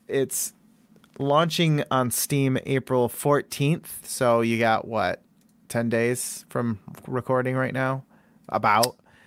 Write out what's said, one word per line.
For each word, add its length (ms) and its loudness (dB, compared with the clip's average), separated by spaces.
it's 460 -2
launching 720 2
on 200 2
Steam 460 0
April 420 0
fourteenth. 960 -2
So 340 2
you 180 2
got, 280 2
what, 360 -2
ten 200 0
days 600 -2
from 300 -2
recording 500 -2
right 180 -2
now? 300 -4
About, 480 2